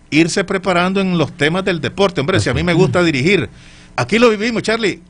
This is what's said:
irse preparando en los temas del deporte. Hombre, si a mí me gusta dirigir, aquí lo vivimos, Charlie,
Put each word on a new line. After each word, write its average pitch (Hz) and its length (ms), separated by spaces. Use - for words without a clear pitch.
irse 165 340
preparando 185 560
en 185 180
los 151 160
temas 165 300
del 185 160
deporte. 190 420
Hombre, 139 180
si 135 100
a 123 60
mí 151 80
me - 100
gusta 175 300
dirigir, 156 460
aquí 127 220
lo 240 120
vivimos, 214 340
Charlie, 214 460